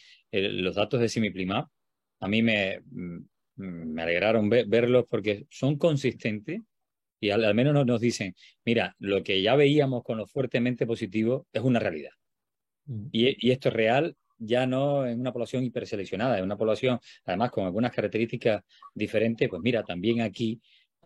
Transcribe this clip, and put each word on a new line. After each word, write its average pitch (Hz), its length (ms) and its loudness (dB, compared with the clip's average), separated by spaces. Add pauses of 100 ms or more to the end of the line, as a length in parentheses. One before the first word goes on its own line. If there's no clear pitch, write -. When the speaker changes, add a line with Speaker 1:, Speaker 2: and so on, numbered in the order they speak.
(320)
Speaker 1:
El, 98 320 -2
los 90 120 -2
datos 107 240 0
de 117 100 2
Simiplimab, 98 580 -2 (520)
a 95 80 -6
mí 110 140 2
me, 101 400 0 (100)
mm, 87 280 -10 (380)
me 82 440 -8
alegraron 101 480 2
ve-, 117 180 4
verlos 120 420 4
porque 104 400 -2
son 147 280 0
consistentes 139 840 -2 (560)
y 104 120 -2
al, 110 160 2
al 104 100 4
menos 135 180 4
nos, 143 120 4
nos 117 160 2
dicen, 110 340 -2 (300)
"Mira, 110 340 0
lo 98 240 0
que 95 180 0
ya 110 140 4
veíamos 139 480 4
con 113 140 -6
los 104 120 -8
fuertemente 123 560 -2
positivos 110 640 -2
es 110 100 -4
una 120 180 2
realidad". 82 320 -4 (760)
Speaker 2:
Mm. 110 260 -10
Speaker 1:
Y, 117 360 2
y 123 40 6
esto 127 180 0
es 113 40 0
real, 113 420 2 (220)
ya 120 300 0
no 135 380 0
en 117 160 -4
una 127 100 -4
población 123 320 -4
hiperseleccionada, 107 760 -4
en 92 60 -2
una 101 140 -4
población, 117 420 0 (240)
además, 98 280 -2
con 101 140 -2
algunas 107 280 0
características 110 720 -2 (300)
diferentes, 113 560 0
pues 87 120 -6
mira, 113 220 0
también 98 380 -2
aquí 113 400 -4 (440)